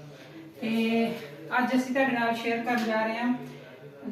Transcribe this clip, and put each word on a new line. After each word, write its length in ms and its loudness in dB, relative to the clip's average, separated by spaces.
ਤੇ 460 2
ਅੱਜ 180 4
ਅਸੀਂ 180 2
ਤੁਹਾਡੇ 180 4
ਨਾਲ 240 2
ਸ਼ੇਅਰ 300 0
ਕਰਨ 200 2
ਜਾ 200 2
ਰਹੇ 120 0
ਹਾਂ, 160 2